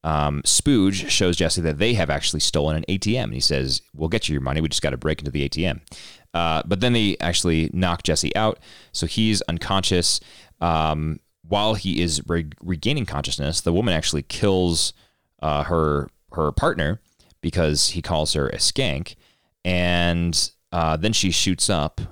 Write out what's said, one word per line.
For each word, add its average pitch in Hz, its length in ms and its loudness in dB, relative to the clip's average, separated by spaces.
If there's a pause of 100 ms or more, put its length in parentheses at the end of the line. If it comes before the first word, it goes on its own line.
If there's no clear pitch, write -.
Um, 73 400 0
Spooge 98 680 2
shows 90 280 2
Jesse 85 240 0
that 78 160 -2
they 113 160 2
have 85 160 0
actually 73 300 -2
stolen 78 380 0
an - 100 -4
A 98 100 -2
T 107 200 0
M. 123 80 0
And 52 80 -6
he 65 80 -4
says, 67 400 0 (120)
"We'll 78 160 -2
get 110 200 -2
you 78 40 0
your 69 80 0
money. 69 200 -2
We 80 80 0
just - 120 -2
gotta 67 160 -2
break 76 220 -2
into 71 100 -6
the 69 140 -2
A 69 60 -2
T 82 160 -2
M." 85 160 -2 (500)
Uh, 82 320 0
but 92 160 -2
then 120 140 2
they 107 260 2
actually 82 540 2
knock 87 300 0
Jesse - 320 0
out. 110 240 0 (320)
So - 160 -4
he's 110 360 2
unconscious. 92 760 0 (420)
Um, 78 580 0 (220)
while 101 320 0
he 98 280 -2
is 78 260 0
re-, 82 240 -2 (100)
regaining 98 460 -2
consciousness, 73 540 -4
the 85 120 0
woman 98 220 2
actually 78 260 -2
kills, 90 720 0 (480)
uh, 73 220 0
her, 76 440 0 (260)
her 76 180 0
partner 82 500 0 (400)
because 80 480 0
he 85 140 -6
calls 78 300 0
her 71 140 0
a 50 100 -6
skank. 85 580 -2 (500)
And, 87 840 2 (200)
uh, 80 260 0
then 104 160 0
she 95 180 2
shoots - 360 0
up 78 320 0 (120)